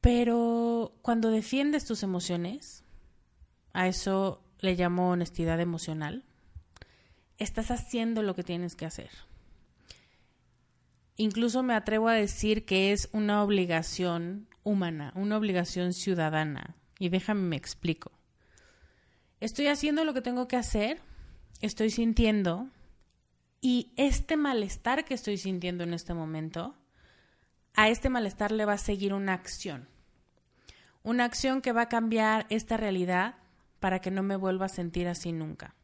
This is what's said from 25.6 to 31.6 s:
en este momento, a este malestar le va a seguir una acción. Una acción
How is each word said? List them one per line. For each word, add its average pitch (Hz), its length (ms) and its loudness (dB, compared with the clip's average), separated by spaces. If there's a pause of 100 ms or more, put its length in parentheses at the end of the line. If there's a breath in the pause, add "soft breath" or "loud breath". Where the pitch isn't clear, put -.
en 170 100 -2
este 170 180 -6
momento, 160 640 -6 (1000 soft breath)
a 214 140 8
este 233 220 2
malestar 214 400 0
le 220 140 0
va 208 100 2
a 202 40 -4
seguir 196 360 -2
una 196 180 -2
acción. 160 560 -8 (1120 soft breath)
Una 240 220 2
acción 262 380 0